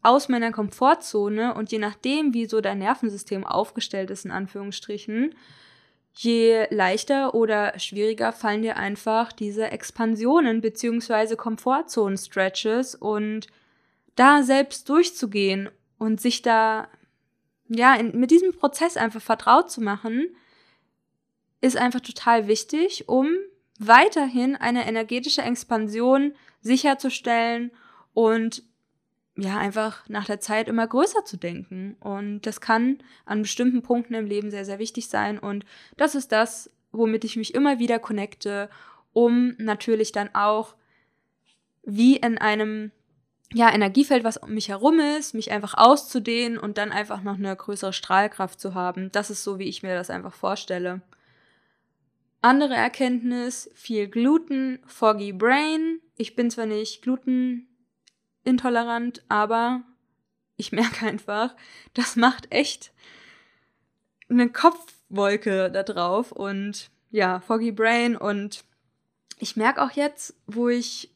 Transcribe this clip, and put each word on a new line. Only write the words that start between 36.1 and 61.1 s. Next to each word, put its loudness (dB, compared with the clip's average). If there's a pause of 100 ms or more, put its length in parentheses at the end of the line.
ist -4
das, -2 (200)
womit 0
ich -8
mich -6
immer 2
wieder 0
connecte, -6 (460)
um 4
natürlich -2
dann -6
auch 0 (1120)
wie 6
in -2
einem -2 (600)
ja, 6
Energiefeld, 4
was -2
um -12
mich -6
herum 2
ist, -2
mich -8
einfach -6
auszudehnen 4
und -8
dann -4
einfach -6
noch -6
eine -6
größere -8
Strahlkraft -2
zu -8
haben. -6
Das -2
ist -10
so, -6
wie -8
ich -12
mir -6
das -8
einfach -10
vorstelle. -6 (1400)
Andere 4
Erkenntnis, -2
viel -6
Gluten, 0
foggy 0
brain. 0 (180)
Ich -8
bin 0
zwar -6
nicht -6
glutenintolerant, -4
aber 0 (760)
ich -10
merke -2
einfach, -4 (380)